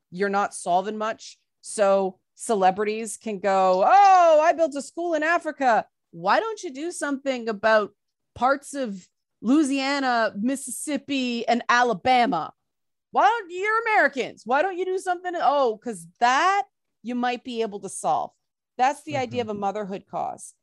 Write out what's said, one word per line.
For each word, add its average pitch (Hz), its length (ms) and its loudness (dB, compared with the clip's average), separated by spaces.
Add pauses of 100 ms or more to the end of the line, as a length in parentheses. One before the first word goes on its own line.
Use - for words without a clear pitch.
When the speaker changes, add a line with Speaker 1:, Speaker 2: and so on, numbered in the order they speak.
(100)
Speaker 1:
You're 190 180 -2
not 202 260 -2
solving 190 440 -2
much. - 400 -8 (220)
So 196 580 0 (160)
celebrities 214 840 -2
can 214 240 -8
go, 190 460 2
"Oh, 359 540 8
I 330 120 4
built 302 220 -2
a 277 80 -8
school 339 320 -6
in 302 80 -2
Africa." 302 640 0 (260)
Why 190 280 0
don't 440 220 -6
you 359 80 -10
do 285 220 -10
something 269 560 -6
about 220 440 2 (420)
parts 277 400 -2
of 214 320 -8 (360)
Louisiana, 262 960 0
Mississippi, 262 1080 -4
and 240 220 0
Alabama? 240 840 2 (580)
Why 285 160 4
don't, 415 240 0
you're 415 320 -2
Americans. 302 640 0
Why 262 180 2
don't 370 160 -4
you 370 60 -4
do 370 140 -2
something? 359 380 -6
Oh, 262 460 0
'cause 185 240 -12 (140)
that 339 440 2 (380)
you 240 120 -8
might 247 300 -4
be 233 180 -4
able 208 180 -6
to 190 80 -12
solve. 151 420 -4 (480)
That's 277 260 0
the 302 120 -8
idea 247 260 -4
Speaker 2:
Mm-hmm. 214 80 -8
Speaker 1:
of 208 60 -6
a 202 40 -8
motherhood 196 500 -6
cause. - 520 -8